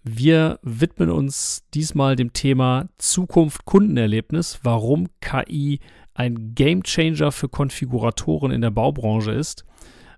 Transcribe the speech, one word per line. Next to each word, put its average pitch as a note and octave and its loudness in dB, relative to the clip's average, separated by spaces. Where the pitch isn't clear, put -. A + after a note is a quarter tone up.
Wir D#3+ 4
widmen B2+ -2
uns C#3 -4
diesmal C#3 0
dem B2 -2
Thema C3 0
Zukunft - 0
Kundenerlebnis, A#2 2
warum B2 0
K - -4
I C#3+ -4
ein A#2 -4
Gamechanger D#3+ 2
für - -6
Konfiguratoren C3 -2
in B2 -2
der A#2 0
Baubranche A2 0
ist, B2+ -6